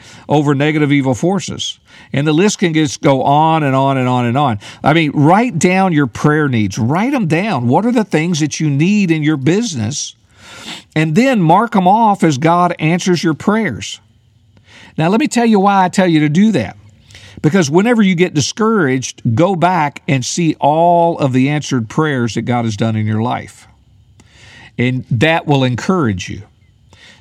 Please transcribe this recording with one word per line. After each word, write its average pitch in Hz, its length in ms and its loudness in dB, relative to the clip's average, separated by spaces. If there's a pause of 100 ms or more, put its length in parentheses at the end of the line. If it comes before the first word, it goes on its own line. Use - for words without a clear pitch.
(260)
over 147 280 2
negative 151 360 0
evil 135 240 2
forces. - 640 -6 (360)
And 143 120 -2
the 156 60 2
list 190 280 2
can 175 120 0
just 156 300 -2
go 139 200 2
on 156 400 2
and 135 140 0
on 135 220 0
and 127 100 0
on 123 160 0
and 120 140 0
on. 127 200 0 (240)
I 147 120 2
mean, 160 180 2
write 175 460 2
down 185 340 2
your 143 140 2
prayer 151 420 0
needs. 107 300 -2
Write 170 340 -2
'em 240 140 -2
down. 156 420 -2
What 160 160 2
are 240 80 0
the 233 120 0
things 160 360 -2
that - 180 -4
you 156 120 -2
need 180 400 0
in 160 120 0
your 156 140 0
business? 147 760 -4 (800)
And 156 200 -2
then 240 280 2
mark 196 340 2
'em 185 100 2
off 208 380 2
as 156 140 0
God 175 400 2
answers 170 440 0
your 160 120 0
prayers. 190 680 -4 (960)
Now, 160 140 0
let 220 100 2
me 302 80 0
tell 233 160 0
you 220 160 4
why 196 240 2
I 180 60 -2
tell 185 180 2
you 156 120 2
to 151 100 2
do 202 220 2
that. 127 260 -4 (640)
Because 156 280 2
whenever 220 300 2
you 190 140 2
get 175 180 0
discouraged, 151 880 -2 (140)
go 170 200 2
back 165 540 0
and 135 160 0
see 160 340 -2
all 170 600 2
of 135 160 -2
the 131 160 2
answered 139 400 -4
prayers 135 420 -2
that 117 100 -4
God 120 220 -2
has 110 140 -6
done 113 180 -2
in 107 100 -2
your 107 140 -2
life. - 480 -8 (1080)
And 127 320 -2
that 156 360 0
will 139 180 2
encourage 123 640 -2
you. 101 140 -14 (800)